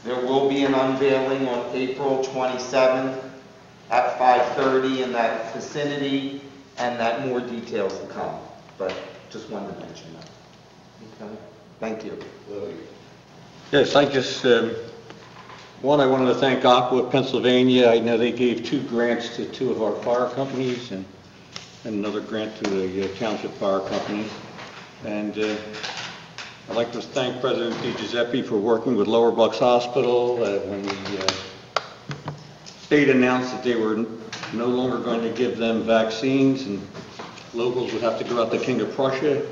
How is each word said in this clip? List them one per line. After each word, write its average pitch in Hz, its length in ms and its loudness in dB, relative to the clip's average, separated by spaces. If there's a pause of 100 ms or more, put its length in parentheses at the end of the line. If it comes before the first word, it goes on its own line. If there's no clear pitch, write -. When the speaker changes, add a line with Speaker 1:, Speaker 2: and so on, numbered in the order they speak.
Speaker 1:
There 123 220 -4
will 135 220 4
be 139 160 2
an 135 100 4
unveiling 135 760 2
on 120 260 -4
April 131 480 0
twenty-seventh 131 1000 0 (640)
at 123 280 2
five 123 280 6 (100)
thirty 131 460 2
in 120 120 -2
that 113 400 -2
vicinity, 139 880 -4 (360)
and 120 220 -2
that 117 260 0
more 123 160 -2
details 113 580 -4
to - 60 -10
come. - 300 -8 (420)
But 92 160 -4 (380)
just - 180 -14
wanted 98 240 -8
to - 120 -12
mention 82 280 -16
that. 80 160 -18 (960)
Okay. 104 100 -14 (440)
Thank 110 260 -8
you. 101 120 -10 (1500)
Speaker 2:
Yes, - 240 4
I 143 100 8
just, 127 400 -2
um, 113 260 4 (1080)
one, 143 180 4
I 139 60 6
wanted 131 280 4
to - 60 4
thank 131 240 2
Aqua 127 460 6
Pennsylvania. 127 800 6
I 113 100 6
know 113 180 2
they 117 140 2
gave 123 340 2
two 139 180 -2
grants 120 520 0
to 110 100 -6
two 120 260 -4
of 104 100 -2
our 104 120 0 (100)
fire 123 320 0
companies 127 560 -4
and, 95 120 -8 (800)
and 113 120 -6
another 104 260 -2
grant 107 420 -6
to 104 60 0
the, 95 360 -2
uh, 92 120 -6
Township 107 380 -4
Fire 95 260 0
Company. 104 440 -4 (800)
And, 104 320 -4
uh, 107 180 0 (1120)
I'd - 60 -4
like - 160 0
to 113 100 -6
thank 127 380 -4
President 117 420 -2
Di 120 120 -4
Giuseppe 117 480 -2
for 110 160 -2
working 110 400 2
with 101 100 4
Lower 117 240 6
Bucks 117 280 4
Hospital, 123 840 4
uh, 101 240 0
when 98 160 -6
the, 98 420 -6
uh, - 1040 -8 (500)
state 147 260 4
announced 127 440 4
that - 120 -8
they 123 120 2
were 110 220 2
n-, 113 240 -6 (320)
no 117 140 -2
longer 123 300 0
going 113 240 -2
to 113 80 -2
give 110 280 -2
them 113 260 0
vaccines 131 800 2
and 98 220 -6 (680)
locals 117 400 -2
would 110 80 -2
have 110 160 0
to - 80 -4
go 120 160 0
out 113 100 0
to 120 60 0
King 127 240 0
of - 140 -2
Prussia. 135 560 0